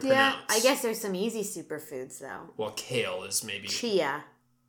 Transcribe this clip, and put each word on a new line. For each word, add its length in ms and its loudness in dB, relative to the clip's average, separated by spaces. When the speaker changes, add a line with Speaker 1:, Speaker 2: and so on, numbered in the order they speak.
Speaker 1:
Yeah, 240 6
Speaker 2:
pronounce? 180 -6
Speaker 1:
I 120 4
guess 200 6
there's 200 0
some 140 -2
easy 280 -2
superfoods, 760 -8
though. 380 -12
Speaker 2:
Well, 140 -4
kale 520 -2
is 200 -2
maybe 240 -6
Speaker 1:
Chia. 560 0